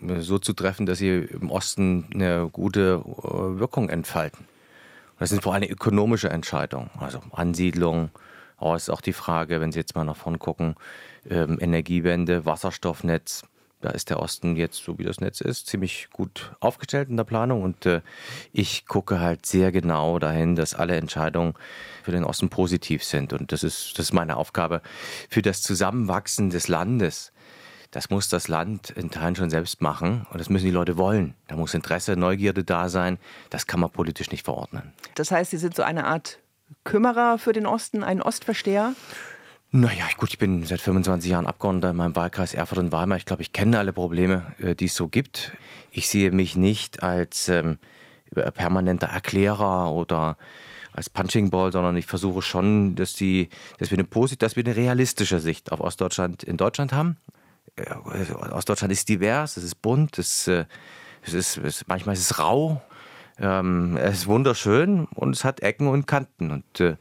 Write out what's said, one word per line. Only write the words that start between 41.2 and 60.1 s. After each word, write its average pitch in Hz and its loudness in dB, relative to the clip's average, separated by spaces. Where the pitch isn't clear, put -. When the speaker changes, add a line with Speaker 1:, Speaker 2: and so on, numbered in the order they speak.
Speaker 1:
Jahren 87 2
Abgeordneter 92 0
in 87 -2
meinem 85 0
Wahlkreis 87 -2
Erfurt 90 -2
und 87 0
Weimar. 90 0
Ich - -8
glaube, 85 -4
ich - -10
kenne 110 4
alle 98 0
Probleme, 90 0
äh, 87 -2
die 92 0
es - -2
so - -2
gibt. - -4
Ich - -4
sehe 98 4
mich 92 2
nicht 98 2
als, 90 -2
ähm, 82 2
permanenter 90 2
Erklärer 98 0
oder 80 0
als - -8
Punching 95 2
Ball, 92 2
sondern 90 2
ich 85 -2
versuche 92 -2
schon, 98 2
dass 92 -2
die, 92 2
dass - -4
wir 98 2
eine 90 2
posi-, 127 2
dass 113 0
wir 120 0
eine 117 0
realistische 123 2
Sicht 80 -2
auf 80 -4
Ostdeutschland 87 -2
in 87 -4
Deutschland 131 0
haben. 156 2
Äh, - -6
Ostdeutschland - -2
ist - 0
divers, 107 0
es 87 -8
ist - -10
bunt, 139 2